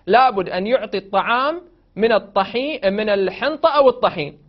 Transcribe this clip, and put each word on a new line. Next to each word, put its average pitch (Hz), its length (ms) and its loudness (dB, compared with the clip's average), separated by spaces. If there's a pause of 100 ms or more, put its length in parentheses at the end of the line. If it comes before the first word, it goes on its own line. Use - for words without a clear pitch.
لابد 208 420 2
أن 185 180 -4
يعطي 214 320 -2
الطعام 214 600 -2 (360)
من 226 160 2
الطحين، 202 800 -2
من 214 160 -2
الحنطة 208 600 0
أو 285 200 4
الطحين. 190 500 -2 (100)